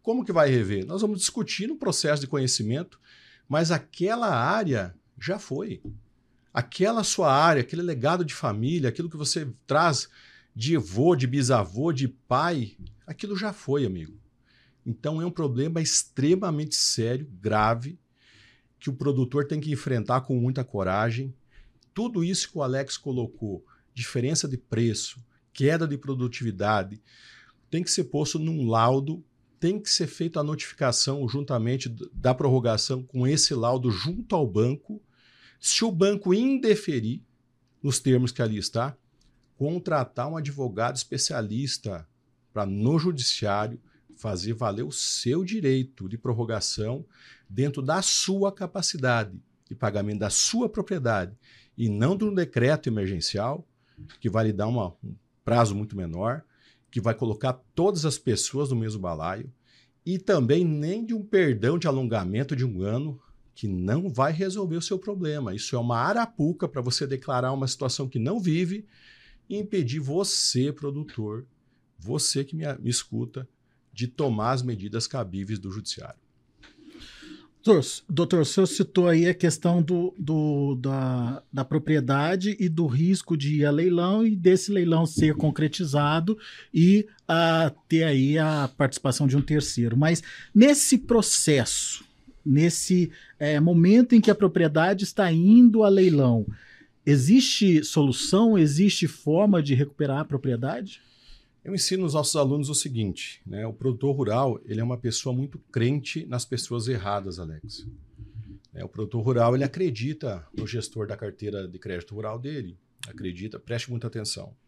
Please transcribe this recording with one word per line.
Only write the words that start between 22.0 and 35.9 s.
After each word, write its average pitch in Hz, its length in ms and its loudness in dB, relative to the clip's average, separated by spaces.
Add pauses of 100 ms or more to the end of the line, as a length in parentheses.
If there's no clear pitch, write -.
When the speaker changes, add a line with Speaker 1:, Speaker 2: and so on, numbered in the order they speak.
Speaker 1:
isso 180 280 -4
que 175 60 -10
o 147 60 -2
Alex 135 320 -4
colocou, 117 680 -6 (280)
diferença 135 540 -4
de 131 100 -6
preço, 117 680 -4 (280)
queda 156 360 0
de 139 100 -6
produtividade, 110 1040 -2 (680)
tem 170 140 -2
que - 80 -4
ser 165 140 0
posto 147 320 -2
num 156 320 -2
laudo, 135 540 2 (360)
tem 190 200 0
que 208 100 -8
ser - 160 0
feita 165 340 -6
a 147 40 0
notificação 143 840 -2
juntamente 127 600 -2
d-, 113 240 -12
da 127 220 2
prorrogação 127 680 0
com 123 240 -2
esse 143 300 2
laudo 123 340 0
junto 156 460 -4
ao 151 100 2
banco. 120 560 -2 (580)
Se - 240 0
o 226 80 0